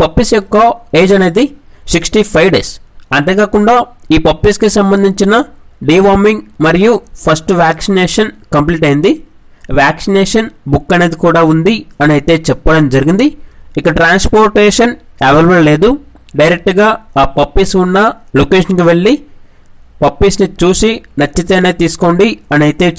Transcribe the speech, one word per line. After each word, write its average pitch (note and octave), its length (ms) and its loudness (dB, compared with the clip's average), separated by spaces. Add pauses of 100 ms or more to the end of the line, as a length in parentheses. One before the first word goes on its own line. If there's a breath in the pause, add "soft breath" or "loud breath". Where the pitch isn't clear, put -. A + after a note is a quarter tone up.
పప్పీస్ A3 360 -2
యొక్క G3+ 200 -4 (440)
ఏజ్ F#3 160 2
అనేది F#3 260 0 (500 soft breath)
సిక్స్టీ E3+ 280 -2 (100)
ఫైవ్ E3 240 2
days. - 160 -4 (460)
అంతేకాకుండా G3+ 580 0 (400)
ఈ - 100 4
పప్పీస్కి G#3 520 0
సంబంధించిన G3 580 0 (540)
deworming G3 520 2 (240)
మరియు F3+ 280 2 (320)
first D#3+ 360 -2
vaccination F3+ 720 -2 (240)
complete D#3 340 -2
అయింది. D3+ 240 0 (680 soft breath)
Vaccination G3 680 -2 (240)
book C#3+ 240 -2
అనేది F3 280 0
కూడా E3+ 180 2 (100)
ఉంది E3 220 0 (300)
అని D3+ 120 2
అయితే E3 200 0 (120)
చెప్పడం D#3 460 0
జరిగింది. F3 320 0 (540 soft breath)
ఇక E3+ 180 -2
transportation G#3 960 2 (340)
available E3+ 420 2
లేదు. E3 200 2 (500)
డైరెక్ట్గా F3+ 480 0 (340)
ఆ C#3 40 2 (120)
పప్పీస్ F#3+ 360 -2 (100)
ఉన్న F#3 160 0 (400)
లొకేషన్కి F#3 500 0
వెళ్ళి F3+ 240 2 (920 soft breath)
పప్పీస్ని F#3+ 440 -2 (140)
చూసి F#3+ 280 0 (320)
నచ్చితేనే F#3 500 -2 (120)
తీసుకోండి F3 440 0 (260)
అని D3 140 2
అయితే F3 200 -2 (100)